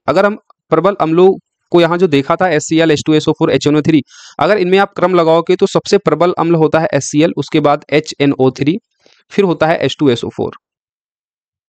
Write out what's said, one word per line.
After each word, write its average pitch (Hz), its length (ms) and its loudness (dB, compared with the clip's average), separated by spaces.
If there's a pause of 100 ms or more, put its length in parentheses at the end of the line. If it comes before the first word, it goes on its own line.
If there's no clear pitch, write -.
अगर 185 180 0
हम 208 120 -2 (340)
प्रबल 185 300 0
अम्लों 165 280 4 (420)
को 170 100 4
यहाँ 165 160 0
जो 185 100 0
देखा 143 280 0
था 185 140 0
एचसीएल, 160 420 0
एच 147 140 -2
टू 156 80 0
एस 151 140 0
ओ 156 40 0
फ़ोर, - 200 -2
एचएनओ 147 300 0
थ्री, 156 200 2 (380)
अगर 180 180 0
इनमें 185 200 0
आप 202 180 0
क्रम 180 200 0
लगाओगे 165 400 2
तो 196 120 0
सबसे - 320 -2
प्रबल 160 400 0
अम्ल 165 160 2
होता 160 240 0
है 165 140 -2
एचसीएल, 147 440 0
उसके 147 220 -2
बाद 147 320 0
एचएनओ 143 600 0
थ्री, 147 260 -4 (540)
फिर 196 140 0
होता 156 220 0
है 170 100 0
एच - 220 -4
टू 147 100 2
एस 117 140 -2
ओ - 60 -8
फ़ोर। - 260 -8 (1120)